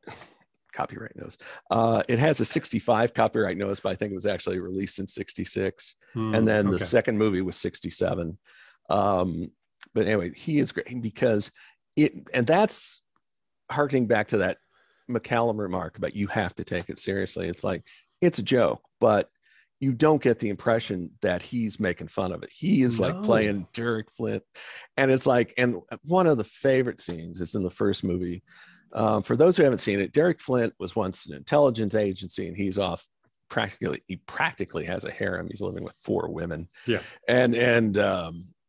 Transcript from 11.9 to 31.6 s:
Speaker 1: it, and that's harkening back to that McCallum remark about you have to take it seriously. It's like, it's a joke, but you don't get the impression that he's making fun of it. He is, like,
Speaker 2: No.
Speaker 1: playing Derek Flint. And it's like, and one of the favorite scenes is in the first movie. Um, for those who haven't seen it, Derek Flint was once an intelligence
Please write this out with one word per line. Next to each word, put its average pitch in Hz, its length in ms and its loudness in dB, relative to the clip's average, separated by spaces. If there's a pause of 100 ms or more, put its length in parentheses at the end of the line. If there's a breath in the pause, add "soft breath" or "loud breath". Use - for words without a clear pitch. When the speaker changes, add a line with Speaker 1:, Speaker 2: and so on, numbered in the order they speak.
Speaker 1:
it, 151 180 2 (220)
and 120 140 2
that's - 520 0 (680)
harkening 131 380 0
back 107 200 2
to 113 100 0
that 92 200 0 (500)
McCallum 117 520 0
remark 90 380 -6
about 87 180 -6
you 101 100 -2
have 95 300 -2
to - 80 -6
take 87 240 -4
it - 100 -10
seriously. 95 480 -4
It's 87 160 -6
like, 95 240 -4 (340 loud breath)
it's 175 200 2
a - 20 -4
joke, 98 400 2 (180)
but 107 280 4 (520 soft breath)
you 135 120 0
don't 151 300 4
get 120 160 4
the 110 100 -2
impression 101 640 -2 (100)
that 90 220 0
he's 113 380 -4
making 87 280 -2
fun 95 240 -4
of - 100 -10
it. - 80 -14
He 160 320 2
is, 117 180 2
like, 90 140 2
Speaker 2:
No. 92 80 -6
Speaker 1:
playing 104 520 2
Derek 117 360 -4
Flint. 107 320 -6 (540 loud breath)
And 135 140 4
it's 131 160 4
like, 123 320 2
and 123 180 2 (280)
one 175 240 2
of 143 100 4
the 104 60 -2
favorite 131 560 0
scenes 85 400 -10
is 85 160 -6
in 101 80 -2
the 87 60 -2
first - 340 -2
movie. 87 380 -4 (500 loud breath)
Um, 107 300 2
for - 140 0
those 170 200 6
who 170 80 6
haven't 127 160 4
seen 101 200 0
it, 95 120 -2
Derek 165 280 2
Flint 123 380 0
was 92 160 -8
once 95 320 -2
an 78 80 -12
intelligence 113 600 2